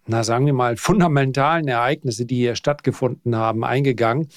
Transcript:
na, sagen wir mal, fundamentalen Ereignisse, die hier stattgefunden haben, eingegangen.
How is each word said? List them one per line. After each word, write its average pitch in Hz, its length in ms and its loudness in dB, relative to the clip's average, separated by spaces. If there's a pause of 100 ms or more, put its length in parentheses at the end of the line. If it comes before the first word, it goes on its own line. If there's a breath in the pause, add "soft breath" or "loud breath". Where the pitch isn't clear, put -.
na, 113 200 0
sagen 117 200 0
wir 147 60 4
mal, 123 240 0
fundamentalen 147 920 0
Ereignisse, 120 560 -2
die 120 100 -4
hier 120 200 0
stattgefunden 127 800 -2
haben, 113 260 0
eingegangen. 123 720 0